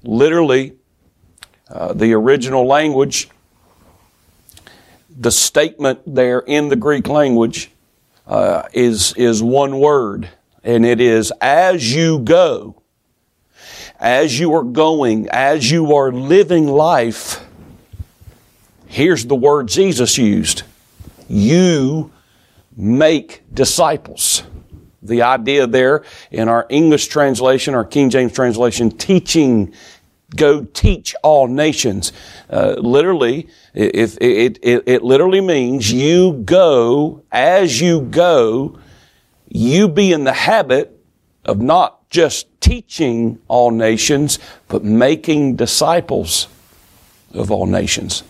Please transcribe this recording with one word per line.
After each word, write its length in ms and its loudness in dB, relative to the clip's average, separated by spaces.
Literally, 680 0
uh, 240 -10
the 220 0
original 520 0
language, 600 -2
the 140 -2
statement 720 -2
there 280 0
in 300 -2
the 60 2
Greek 300 -2
language, 640 0
uh, 460 -2
is, 440 0
is 280 0
one 340 0
word, 500 0
and 200 2
it 160 2
is, 400 2
"As 540 0
you 240 0
go," 560 0
as 380 0
you 160 0
are 80 0
going, 680 0
as 440 0
you 240 2
are 160 0
living 560 2
life, 760 -2
here's 400 -2
the 80 0
word 320 2
Jesus 500 0
used. 460 0
"You 840 0
make 680 0
disciples." 920 -4
The 200 -2
idea 440 0
there 380 2
in 180 -4
our 200 0
English 400 2
translation, 680 0
our 100 -2
King 240 0
James 240 0
translation, 600 -2
teaching, 800 0
"Go 260 2
teach 600 -2
all 240 4
nations." 640 -2
Uh, 300 -2
literally, 680 0
if, 440 -2
it, 440 0
it, 240 0
it 160 2
literally 380 2
means 520 -2
you 420 2
go, 880 2
as 480 0
you 220 0
go, 760 0
you 400 2
be 240 2
in 100 0
the 100 0
habit 600 0
of 160 -2
not 360 0
just 360 -2
teaching 800 -2
all 220 2
nations, 680 -2
but 160 -6
making 760 0
disciples 920 -4
of 160 -8
all 160 -2
nations. 640 -4